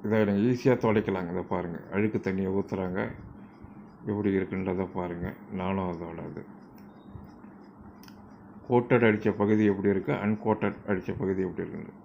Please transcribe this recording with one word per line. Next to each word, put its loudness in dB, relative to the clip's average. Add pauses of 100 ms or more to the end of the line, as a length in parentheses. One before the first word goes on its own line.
இதாயிடுங்க, 4
ஈஸியா 4 (100)
துடைக்கலாங்க. 2
இதை -2 (100)
பாருங்க, -4 (160)
அழுக்கு 0
தண்ணியை 0
ஊத்துறாங்க, -4 (1080)
எப்படி 0
இருக்குன்றதை 0 (100)
பாருங்க. -4 (320)
நானும் 0
அதோட -8
இது -12 (2250)
கோட்டட் 4
அடிச்ச 2
பகுதி 4
எப்படி 2
இருக்கு, -2 (120)
அன்கோட்டட் 0 (140)
அடிச்ச -2
பகுதி 0
எப்படி -6
இருக்குன்னு. -10 (120)